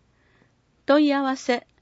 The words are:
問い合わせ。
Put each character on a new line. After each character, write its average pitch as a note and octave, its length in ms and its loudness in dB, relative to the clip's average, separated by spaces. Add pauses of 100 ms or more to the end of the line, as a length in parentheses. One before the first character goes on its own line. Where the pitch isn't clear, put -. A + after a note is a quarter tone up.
(840)
問 D4 220 4
い C#4+ 60 0
合 C#4 100 -2
わ C4+ 140 -4
せ。 - 280 -4 (160)